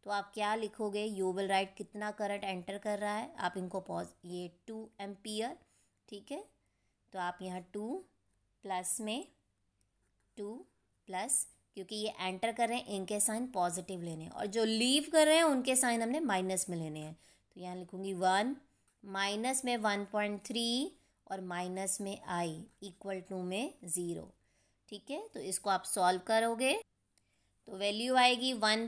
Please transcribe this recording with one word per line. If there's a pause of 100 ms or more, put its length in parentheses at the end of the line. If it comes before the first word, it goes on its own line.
तो
आप
क्या
लिखोगे?
You
will
write
कितना
करंट
एंटर
कर
रहा
है।
आप
इनको
पॉज, (180)
ये (160)
टू (120)
एम्पियर, (520)
ठीक
है, (680)
तो
आप
यहाँ (120)
टू (600)
प्लस
में (1120)
टू (540)
प्लस, (300)
क्योंकि
ये
एंटर
कर
रहे
हैं
इनके
साइन
पॉजिटिव
लेने
हैं
और
जो
लीव
कर
रहे
हैं
उनके
साइन
हमने
माइनस
में
लेने
हैं।
तो
यहाँ
लिखूँगी
वन, (480)
माइनस
में
वन
पॉइंट
थ्री (340)
और
माइनस
में (140)
I (360)
equal
to
में (120)
ज़ीरो। (600)
ठीक
है, (120)
तो
इसको
आप
सॉल्व
करोगे (920)
तो
वैल्यू
आएगी
वन